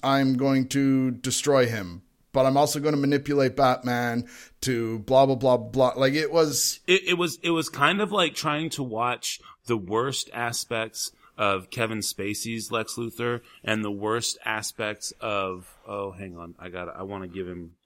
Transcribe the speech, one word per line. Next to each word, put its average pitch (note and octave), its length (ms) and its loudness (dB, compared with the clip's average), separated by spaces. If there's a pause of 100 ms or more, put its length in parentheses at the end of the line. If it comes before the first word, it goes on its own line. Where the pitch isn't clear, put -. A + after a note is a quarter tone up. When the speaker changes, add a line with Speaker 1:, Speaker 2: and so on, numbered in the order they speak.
Speaker 1:
I'm C3+ 320 4
going C3+ 340 2
to C3+ 420 2
destroy C3 560 2
him. G2 340 -6 (300)
But C3+ 160 4
I'm C3+ 100 4
also D3 220 2
gonna D3 180 2
manipulate C#3 580 2
Batman A#2+ 720 2 (340)
to A#2 380 -2
blah, C3 280 6
blah, C3+ 80 2
blah, B2 220 4
blah." A#2 380 2
Like, C3+ 180 2
it D3 180 0
was D#3 560 2
Speaker 2:
It, F#3 220 4
it F3 100 4
was, F3 240 -2
it E3+ 80 0
was E3 180 0
kind E3 320 2
of G3 100 -2
like F3+ 220 2
trying D3+ 380 -4
to C#3 120 -6
watch A#2+ 560 -2 (280)
the A#2 100 2
worst A2 560 -2
aspects A#2 800 -4 (260)
of G2 320 0
Kevin A2 300 -2
Spacey's G#2+ 720 -6
Lex A2 240 -4
Luthor A#2+ 460 -4 (220)
and A2 220 -2
the G#2 60 -2
worst G#2+ 520 -2
aspects G#2+ 800 -6
of, F#2+ 560 -6 (100)
oh, G2+ 240 -8
hang F#2+ 240 -14
on, E2+ 240 -16
I F2 100 -14
gotta, F2 220 -10
I F#2+ 120 -12
wanna F#2+ 240 -8
give F2+ 200 -8
him F2 260 -12 (120)